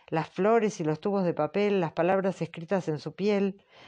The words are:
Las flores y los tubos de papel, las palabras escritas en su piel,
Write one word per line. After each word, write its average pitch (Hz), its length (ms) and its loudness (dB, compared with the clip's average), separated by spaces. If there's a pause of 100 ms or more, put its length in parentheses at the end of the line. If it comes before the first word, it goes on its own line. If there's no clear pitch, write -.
Las 160 220 -2
flores 214 500 2
y 165 60 -4
los 156 160 -2
tubos 196 240 0
de 165 80 2
papel, 196 480 0
las 160 100 -2
palabras 185 500 0
escritas 170 460 -4
en 151 120 -2
su 143 140 -10
piel, 202 480 0 (260)